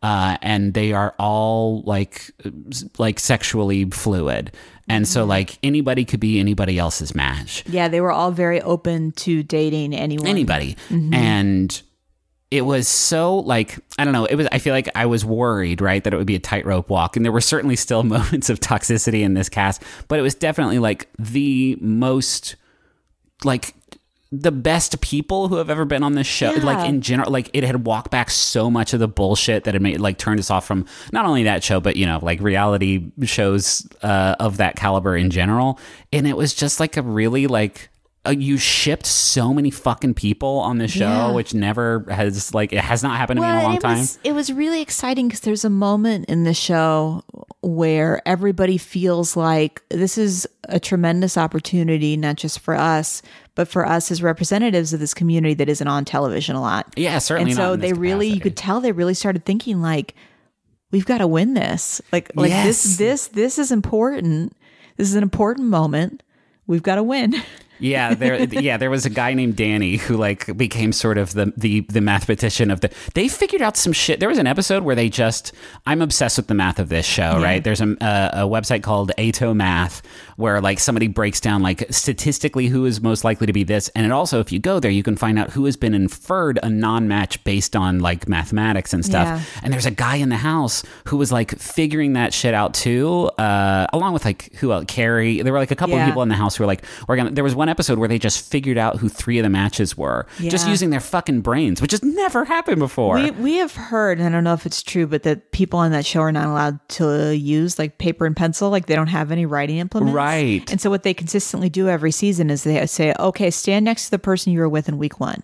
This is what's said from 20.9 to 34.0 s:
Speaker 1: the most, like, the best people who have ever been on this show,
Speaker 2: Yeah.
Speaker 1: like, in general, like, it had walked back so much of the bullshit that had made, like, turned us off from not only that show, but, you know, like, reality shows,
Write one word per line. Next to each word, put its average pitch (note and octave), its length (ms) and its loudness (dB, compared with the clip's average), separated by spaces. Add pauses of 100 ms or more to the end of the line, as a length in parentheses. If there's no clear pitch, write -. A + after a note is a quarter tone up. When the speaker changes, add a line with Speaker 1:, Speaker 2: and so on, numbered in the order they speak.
Speaker 1:
the C3 640 0
most, B2 760 0 (880)
like, C3 300 -2 (560)
the C#3+ 220 0
best D#3 500 0
people F#3+ 460 -2
who F3+ 80 0
have D#3+ 120 -2
ever D#3 160 0
been C#3+ 180 0
on D3 120 2
this C#3 120 0
show, - 260 0
Speaker 2:
Yeah. C#3+ 120 0
Speaker 1:
like, C#3+ 240 0
in C3+ 140 0
general, B2+ 280 0
like, C3 220 -2
it C#3 120 -2
had B2 200 -2
walked A2+ 260 -2
back B2 200 0
so - 400 0
much A#2 240 2
of A#2 60 2
the A2+ 80 2
bullshit G#2 560 0
that G#2 100 -2
had G2 80 2
made, F#2 180 0
like, G2 160 0
turned G#2+ 240 0
us F#2 100 -2
off F#2+ 160 2
from F#2+ 200 -2 (260)
not A3 140 0
only C#3 180 2
that G2+ 180 2
show, F#2+ 180 2
but, F2 160 0
you F#2+ 100 2
know, E2 160 0
like, F2 180 -2
reality G2 720 2 (140)
shows, G2+ 600 0 (160)